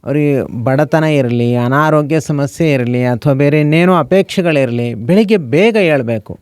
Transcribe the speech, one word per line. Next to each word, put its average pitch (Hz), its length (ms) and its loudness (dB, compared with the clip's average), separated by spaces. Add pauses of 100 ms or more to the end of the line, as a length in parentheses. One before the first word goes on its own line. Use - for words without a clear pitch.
ಅವ್ರಿಗೆ 135 600 -2
ಬಡತನ 147 400 0
ಇರಲಿ, 120 500 0
ಅನಾರೋಗ್ಯ 151 680 0
ಸಮಸ್ಯೆ 147 520 -2
ಇರಲಿ, 123 320 0
ಅಥವಾ 123 280 0
ಬೇರೆ 143 280 2
ಇನ್ನೇನೋ 165 340 2
ಅಪೇಕ್ಷೆಗಳಿರಲಿ, 139 1000 0
ಬೆಳಿಗ್ಗೆ 185 420 0
ಬೇಗ 175 400 0
ಏಳಬೇಕು. 127 640 -2